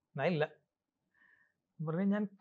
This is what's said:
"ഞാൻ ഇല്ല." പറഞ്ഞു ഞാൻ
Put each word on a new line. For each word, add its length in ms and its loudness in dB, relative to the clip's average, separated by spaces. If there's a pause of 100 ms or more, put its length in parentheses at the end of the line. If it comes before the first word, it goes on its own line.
(160)
"ഞാൻ 100 0
ഇല്ല." 220 2 (1400)
പറഞ്ഞു 140 0
ഞാൻ 260 0 (120)